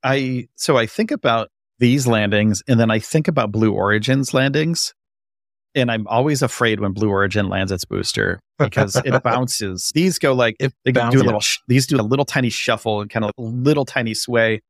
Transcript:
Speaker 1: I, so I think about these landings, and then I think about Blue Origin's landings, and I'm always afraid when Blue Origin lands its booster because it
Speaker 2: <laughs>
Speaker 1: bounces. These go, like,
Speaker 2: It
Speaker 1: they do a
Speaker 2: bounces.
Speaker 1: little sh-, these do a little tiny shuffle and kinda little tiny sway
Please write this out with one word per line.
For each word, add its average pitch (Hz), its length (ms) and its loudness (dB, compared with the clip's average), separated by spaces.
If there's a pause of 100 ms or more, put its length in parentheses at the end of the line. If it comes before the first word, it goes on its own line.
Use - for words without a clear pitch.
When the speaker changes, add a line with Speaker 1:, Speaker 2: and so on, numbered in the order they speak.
Speaker 1:
I, 131 480 -2
so - 220 0
I 117 80 2
think 214 260 -4
about 117 380 -2 (300)
these 123 280 4
landings, 107 640 2
and 120 100 4
then 113 120 4
I 110 80 0
think 156 300 0
about 135 240 0
Blue 110 200 2
Origin's 107 600 0
landings, 147 600 0 (800)
and 123 160 2
I'm 110 160 -2
always 127 360 0
afraid 113 380 0
when 101 120 -2
Blue 104 180 0
Origin 98 380 0
lands 95 240 -2
its 90 120 -6
booster 95 540 -4 (200)
because 104 460 0
it 127 180 0
Speaker 2:
<laughs> - 20 -20
Speaker 1:
bounces. 117 720 -4
These 175 240 0
go, 143 160 2
like, 120 260 0
Speaker 2:
It 135 120 -2 (120)
Speaker 1:
they 135 80 2
do 120 80 2
a - 40 0
Speaker 2:
bounces. 131 200 4
Speaker 1:
little 110 160 0
sh-, - 260 -4
these 127 200 2
do 143 140 0
a - 20 0
little 135 220 0
tiny 127 260 -2
shuffle 110 500 -2
and 104 100 -10
kinda 107 260 -2
little 127 480 0
tiny 113 300 -4
sway 113 560 0